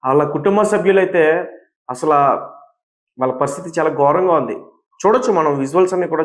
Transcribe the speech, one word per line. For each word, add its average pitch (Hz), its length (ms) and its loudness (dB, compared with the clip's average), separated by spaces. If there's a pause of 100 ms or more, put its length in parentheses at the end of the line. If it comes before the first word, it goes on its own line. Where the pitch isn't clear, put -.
వాళ్ళ 143 180 2
కుటుంబ 196 380 0
సభ్యులైతే 185 880 2 (380)
అసలు 156 200 -4 (1080)
వాళ్ళ 127 140 -2
పరిస్థితి 156 480 -6
చాలా 156 100 0
ఘోరంగా 151 440 2
ఉంది. 123 180 -2 (540)
చూడొచ్చు 240 260 2
మనం, 147 260 0
విజువల్స్ 175 360 0
అన్ని 180 140 -2
కూడా 160 160 -2